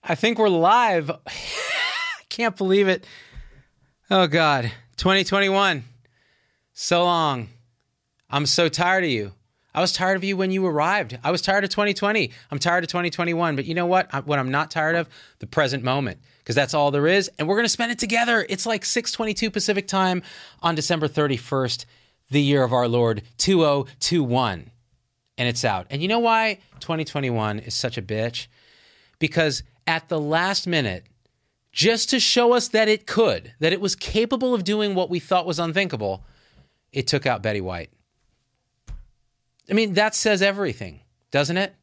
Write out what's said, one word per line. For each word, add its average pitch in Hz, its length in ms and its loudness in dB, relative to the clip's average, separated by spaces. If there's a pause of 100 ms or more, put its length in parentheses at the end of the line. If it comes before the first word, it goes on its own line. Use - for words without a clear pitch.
I 170 140 -2
think 220 240 0
we're 214 80 4
live. 180 640 4 (600)
<laughs> - 580 -4
Can't 233 260 -2
believe 196 320 4
it. 185 160 0 (1040)
Oh, 190 160 4
God. 143 460 2 (240)
Twenty 190 300 2
twenty-one. 196 580 2 (880)
So - 320 0
long. 156 460 0 (800)
I'm 143 160 -2
so 165 240 2
tired 180 340 0
of 165 60 0
you. 104 240 -2 (420)
I 151 60 0
was 175 100 0
tired 185 240 0
of 185 80 -6
you 196 140 -2
when 190 140 0
you 190 140 0
arrived. 151 600 -2
I 147 60 0
was 175 100 -2
tired 196 240 0
of 190 40 -4
twenty 208 240 0
twenty. 202 380 0 (180)
I'm 143 80 -6
tired 175 280 0
of 156 40 -10
twenty 175 200 -2
twenty-one. 170 480 -2
But 135 80 -4
you 165 80 -6
know 175 120 -2
what? 185 280 2
I, 139 80 -4
what 147 180 -2
I'm 131 100 -2
not 147 220 -2
tired 160 240 0
of? 170 140 -2 (300)
The 117 80 -14
present 135 360 0
moment, 127 380 -2 (240)
'cause 117 100 -2
that's 139 180 2
all 147 180 4
there 143 140 2
is. 190 320 2
And 156 120 -4
we're 202 80 2
gonna 233 100 2
spend 233 240 -2
it 233 80 -6
together. 233 480 0
It's, 190 180 -6
like, 220 200 -2
six - 260 -2
twenty-two 220 400 -4
Pacific 196 380 -2
time 185 340 0 (380)
on 170 120 0
December 156 360 0
thirty-first, 135 760 -2 (440)
the 143 120 2
year 139 220 4
of 120 80 0
our 123 160 2
Lord, 117 360 2 (140)
two 175 280 4
oh 143 220 2 (120)
two 170 240 0
one. 120 480 -2 (680)
And 123 120 0
it's 120 160 -4
out. 95 240 -2
And 139 120 -6
you 175 60 -2
know 220 120 0
why 226 400 0 (200)
twenty 160 240 -4
twenty-one 117 560 -2
is 110 140 -10
such - 240 -4
a 117 40 -8
bitch? 110 460 -6 (720)
Because 151 440 0 (240)
at 165 220 -2
the 165 100 -2
last 165 480 0
minute, 131 400 -2 (640)
just 226 400 2
to 254 80 2
show 240 340 4
us 240 140 2
that 214 200 4
it 214 200 0
could, 117 500 2
that 160 160 2
it 190 80 -4
was 196 140 -2
capable 240 580 0
of 208 100 0
doing 208 300 0
what 180 160 0
we 175 100 -2
thought 175 280 0
was 165 100 -2
unthinkable, 151 640 -2 (720)
it 135 140 -4
took 143 180 -2
out 117 160 0
Betty 104 180 -2
White. 90 300 -8 (1800)
I 190 60 -4
mean, 208 220 0
that 208 180 2
says 202 300 2
everything, 165 560 -4 (320)
doesn't 143 260 2
it? 190 260 -2